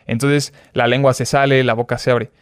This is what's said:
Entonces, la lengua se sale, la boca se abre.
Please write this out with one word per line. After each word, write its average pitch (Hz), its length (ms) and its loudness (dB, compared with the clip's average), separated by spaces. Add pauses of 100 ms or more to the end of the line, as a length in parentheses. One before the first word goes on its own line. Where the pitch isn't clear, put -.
Entonces, 143 480 -2 (200)
la 120 140 0
lengua 131 280 2
se - 100 -6
sale, 139 380 2
la 120 100 0
boca 120 240 -4
se 131 140 -2
abre. 117 200 -2 (100)